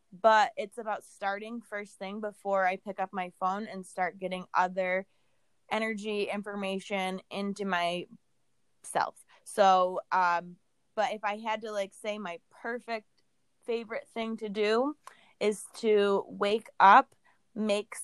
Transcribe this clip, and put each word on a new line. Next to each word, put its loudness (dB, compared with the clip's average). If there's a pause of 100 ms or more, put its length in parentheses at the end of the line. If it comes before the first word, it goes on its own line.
(200)
But 6
it's -8
about -6
starting -8
first -12
thing -10
before -2
I 0
pick -10
up -4
my -6
phone -4
and -12
start -4
getting -6
other 0 (680)
energy, -2
information -4
into -6
myself. -6 (280)
So, 4 (120)
um, 0 (400)
but 0
if -8
I -4
had -6
to, -8
like, -4
say -8
my -10 (240)
perfect -8 (580)
favorite -6
thing -4
to -6
do 0 (440)
is 0 (140)
to 4
wake -2 (120)
up, 10 (400)
make -2